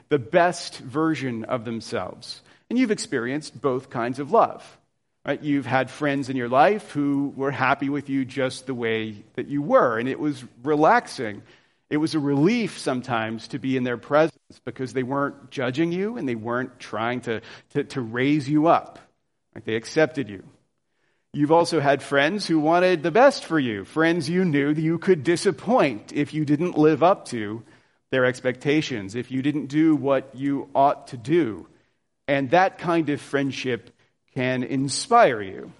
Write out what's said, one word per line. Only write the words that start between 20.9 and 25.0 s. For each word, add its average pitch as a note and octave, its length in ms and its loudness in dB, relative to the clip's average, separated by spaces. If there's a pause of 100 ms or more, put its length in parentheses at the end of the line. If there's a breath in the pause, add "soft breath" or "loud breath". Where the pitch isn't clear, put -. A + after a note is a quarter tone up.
You've D3 200 2
also E3 280 4
had C#3 220 2
friends D#3 440 0
who E3 140 2
wanted F3 420 2
the E3+ 80 0
best A3 340 4
for D#3+ 140 0
you, A2 260 -2
friends D#3+ 460 0
you F3+ 140 2
knew C#3+ 280 2
that D#3 80 -2
you D#3+ 180 0
could E3 260 2